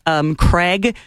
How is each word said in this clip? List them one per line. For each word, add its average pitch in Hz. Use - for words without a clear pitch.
um, 156
Craig, 190